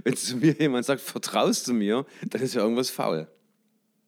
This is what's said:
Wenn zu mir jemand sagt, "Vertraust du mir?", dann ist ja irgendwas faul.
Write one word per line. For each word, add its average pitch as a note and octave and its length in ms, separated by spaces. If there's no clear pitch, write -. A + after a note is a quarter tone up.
Wenn C3 140
zu B2 180
mir C#3 240
jemand B2+ 260
sagt, C3+ 140
"Vertraust - 680
du B2 40
mir?", A2 320
dann A2 120
ist B2+ 140
ja A#2 60
irgendwas A#2+ 280
faul. F2 400